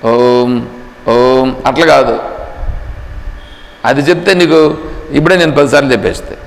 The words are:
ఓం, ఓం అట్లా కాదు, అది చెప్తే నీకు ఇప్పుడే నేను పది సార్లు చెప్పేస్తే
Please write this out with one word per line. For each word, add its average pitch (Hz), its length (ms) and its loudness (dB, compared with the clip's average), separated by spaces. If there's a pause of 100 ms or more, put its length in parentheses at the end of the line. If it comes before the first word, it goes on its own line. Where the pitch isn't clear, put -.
ఓం, 123 640 2 (380)
ఓం 127 580 2
అట్లా 135 200 2
కాదు, 135 340 2 (1700)
అది 135 160 0
చెప్తే 175 320 2
నీకు 156 440 4 (340)
ఇప్పుడే 156 240 2
నేను 165 160 2
పది 139 180 2
సార్లు 139 220 2
చెప్పేస్తే 98 560 -4